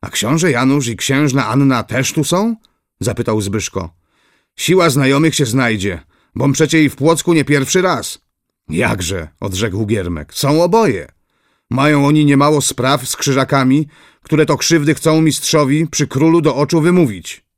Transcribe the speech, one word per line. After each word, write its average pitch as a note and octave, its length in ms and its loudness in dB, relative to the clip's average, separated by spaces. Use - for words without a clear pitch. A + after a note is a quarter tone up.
„A G2 80 -12
książę D#3 420 0
Janusz C3 360 0
i A#2 80 -6
księżna C3+ 520 0
Anna B2+ 360 2
też C3 300 -4
tu D#3 100 -2
są?” G#3 320 -2
zapytał A2 420 -2
Zbyszko. G2 520 -6
„Siła E3+ 340 2
znajomych C#3 460 2
się C#3+ 100 0
znajdzie, A2 580 -2
bom C3+ 180 0
przecie D#3 300 2
i C#3 60 2
w - 60 -10
Płocku E3 380 0
nie D#3 120 2
pierwszy C#3+ 360 0
raz”. D#3+ 400 -4
„Jakże”, F2+ 580 -4
odrzekł G2+ 460 -4
Giermek, F2+ 480 -4
„są D3 300 0
oboje. F3 480 0
Mają C#3 360 2
oni D3+ 200 4
niemało C#3+ 360 4
spraw C3 460 -2
z - 80 -8
krzyżakami, C3+ 720 0
które D3+ 220 2
to C#3+ 120 0
krzywdy D#3 380 2
chcą D#3+ 260 0
mistrzowi D3+ 680 0
przy D3 200 -4
królu D#3+ 340 2
do C#3+ 140 0
oczu D3 260 0
wymówić”. D3+ 640 0